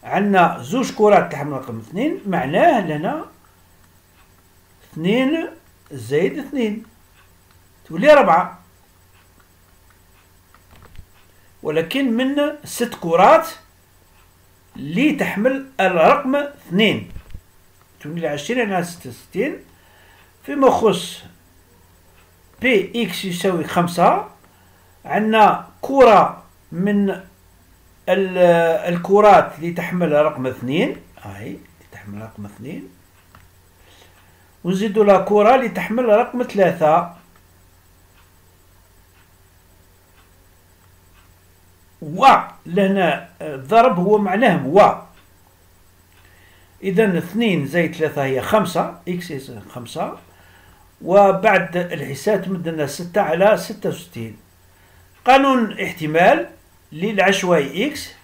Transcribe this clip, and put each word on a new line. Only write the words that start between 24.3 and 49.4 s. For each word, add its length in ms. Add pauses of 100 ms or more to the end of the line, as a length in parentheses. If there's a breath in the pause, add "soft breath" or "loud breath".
عندنا 640 (120)
كرة 600 (300)
من 380 (960)
ال-، 300 (560)
الكرات 640
اللي 120
تحمل 420
رقم 340
اثنين، 500 (260)
هاي 240
اللي 120 (340)
تحمل 300
رقم 220
اثنين، 440 (1800 soft breath)
ونزيدوا 400
لها 140
كرة 360
اللي 140
تحمل 360
رقم 380
ثلاثة. 680 (4000)
و 240 (400)
لهنا 640 (120)
الضرب 580
هو 200
معناه 480
و، 360 (1800 soft breath)
إذن 340
اثنين 500
زائد 280
ثلاثة 300
هي 180
خمسة، 560 (100)
إكس 220
يساوي 300